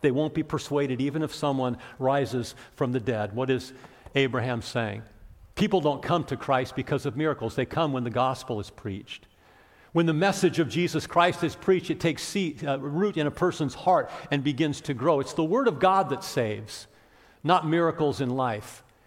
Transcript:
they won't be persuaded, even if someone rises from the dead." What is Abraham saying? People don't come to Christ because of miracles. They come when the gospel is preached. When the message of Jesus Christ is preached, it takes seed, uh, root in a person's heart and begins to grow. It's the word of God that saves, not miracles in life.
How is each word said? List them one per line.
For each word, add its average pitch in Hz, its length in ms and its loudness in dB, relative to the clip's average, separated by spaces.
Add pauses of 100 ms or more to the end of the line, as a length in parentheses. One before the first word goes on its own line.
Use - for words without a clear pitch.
they 147 100 4
won't 147 220 0
be 156 100 -2
persuaded, 143 600 -2
even 143 200 -2
if 151 120 -6
someone 131 420 -2 (220)
rises 131 560 0 (220)
from 127 160 0
the 127 80 0
dead." 104 340 -2
What 131 160 0
is 127 240 -2 (400)
Abraham 123 480 2
saying? 110 400 -4 (520)
People 196 280 2
don't 143 200 0
come 170 220 0
to - 120 -6
Christ 131 380 0
because 139 300 -2
of 135 100 -4
miracles. 139 400 -2
They 127 120 0
come 156 260 -2
when 127 120 -2
the 120 60 -4
gospel 123 480 0
is 101 120 -8
preached. - 560 -10 (680)
When 165 140 4
the 165 80 4
message 185 440 2
of 151 120 2
Jesus 160 360 0
Christ 175 380 4
is 143 100 0
preached, 180 360 0
it 160 100 -2
takes 160 220 0
seed, 160 420 -2
uh, 139 160 -2
root 160 380 0
in 151 80 2
a 147 40 0
person's 160 440 0
heart 175 340 4 (220)
and 143 120 0
begins 143 400 0
to 147 120 -4
grow. 139 260 4
It's 135 140 -4
the 165 100 2
word 233 240 2
of 156 100 -2
God 190 300 4
that 131 160 -4
saves, 107 600 -4 (580)
not 165 220 4
miracles 156 560 2
in 127 80 0
life. 123 520 -4 (240)